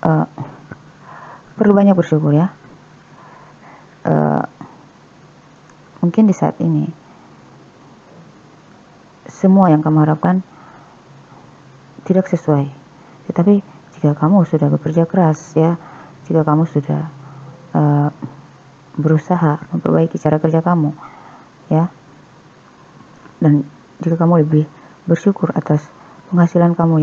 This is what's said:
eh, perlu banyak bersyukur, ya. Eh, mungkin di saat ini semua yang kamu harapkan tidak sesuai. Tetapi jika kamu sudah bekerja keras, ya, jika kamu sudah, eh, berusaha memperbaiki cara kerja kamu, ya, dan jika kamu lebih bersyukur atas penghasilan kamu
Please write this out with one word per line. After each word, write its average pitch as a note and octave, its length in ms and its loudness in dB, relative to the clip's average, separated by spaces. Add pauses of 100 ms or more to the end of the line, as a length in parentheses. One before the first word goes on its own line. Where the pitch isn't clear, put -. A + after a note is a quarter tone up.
eh, D#3+ 240 0 (1300)
perlu G#3 220 2
banyak G3+ 180 4
bersyukur, D#3 400 0
ya. E3 160 2 (1600)
Eh, D2+ 360 0 (1600)
mungkin F3+ 240 2
di F#3+ 80 2
saat - 240 -4
ini D#3 320 -2 (2500)
semua F#3+ 400 4
yang D3+ 160 2
kamu D#3 160 2
harapkan E3 400 0 (1700)
tidak F#3 160 2
sesuai. D3 400 -2 (640)
Tetapi G3+ 320 2 (400)
jika D3 160 0
kamu E3+ 320 2
sudah D3+ 240 0
bekerja D#3+ 320 -2
keras, E3 480 -2
ya, E3 240 0 (480)
jika E3 160 0
kamu D#3 240 0
sudah, D3+ 400 -4 (720)
eh, D3 320 0 (880)
berusaha D#3 720 0
memperbaiki E3 480 -2
cara D#3 240 0
kerja D#3+ 240 0
kamu, E3+ 240 0 (800)
ya, D#3+ 160 0 (1500)
dan D3 240 2 (400)
jika E3 160 -2
kamu E3+ 240 2
lebih D3+ 240 0 (400)
bersyukur - 480 -2
atas D3+ 320 -2 (480)
penghasilan E3+ 400 2
kamu E3 300 0